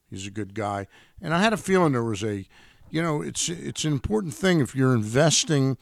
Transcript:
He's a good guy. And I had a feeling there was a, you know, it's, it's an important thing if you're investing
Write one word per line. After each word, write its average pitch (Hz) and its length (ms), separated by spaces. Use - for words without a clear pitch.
He's 98 160
a 101 40
good 98 240
guy. 101 320
And 156 140
I 175 60
had 220 120
a 214 60
feeling 180 340
there 120 120
was 107 180
a, 101 240
you 156 120
know, 156 180
it's, 143 280
it's 156 360
an 156 80
important 185 420
thing 180 260
if 120 140
you're 131 200
investing 131 880